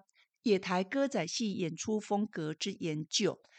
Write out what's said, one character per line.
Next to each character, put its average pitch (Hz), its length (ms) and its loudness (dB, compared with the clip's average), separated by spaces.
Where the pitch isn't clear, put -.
《野 202 140 6
台 185 240 0
歌 277 240 0
仔 185 200 -2
戏 208 260 -2
演 165 240 -2
出 214 240 -2
风 208 260 0
格 156 280 -4
之 - 180 -4
研 156 340 -4
究》， 175 320 0